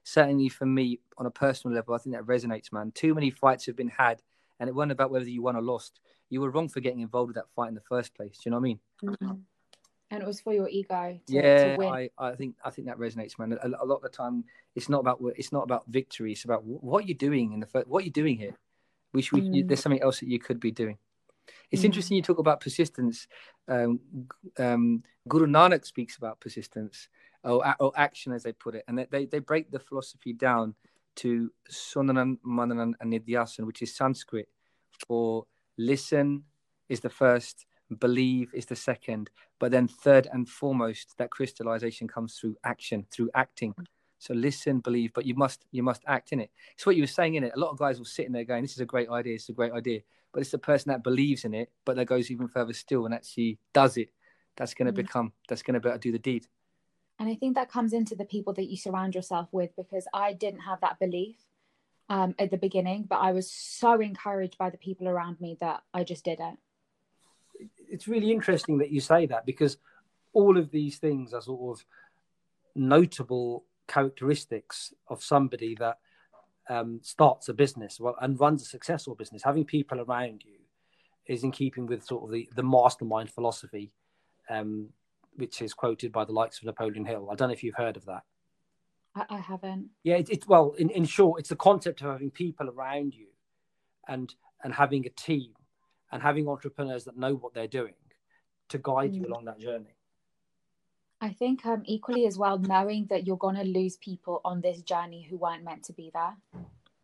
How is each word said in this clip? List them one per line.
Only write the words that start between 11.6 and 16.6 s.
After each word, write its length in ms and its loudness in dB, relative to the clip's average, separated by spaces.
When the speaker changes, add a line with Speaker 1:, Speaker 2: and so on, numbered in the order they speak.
Speaker 2:
to 140 2
win. 140 0
Speaker 1:
I, 260 -4
I 160 -4
think, 300 -8
I 60 -6
think 180 -10
that 100 -10
resonates, 400 -8
man. 240 -4
A, 60 -4
a 180 -4
lot 100 2
of 60 -6
the 60 -8
time, 360 -6
it's 140 -6
not 120 2
about, 200 0
it's 160 -10
not 100 0
about 240 -2
victory. 460 -4
It's 120 -12
about 180 -2